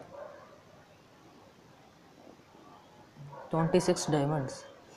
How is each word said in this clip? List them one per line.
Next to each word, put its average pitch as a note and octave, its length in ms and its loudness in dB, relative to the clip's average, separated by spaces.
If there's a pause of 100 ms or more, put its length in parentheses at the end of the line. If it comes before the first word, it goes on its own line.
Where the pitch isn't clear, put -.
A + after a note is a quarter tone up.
(3500)
ट्वेंटी E3 280 6
सिक्स F3+ 320 2
diamonds, D3 520 2 (340)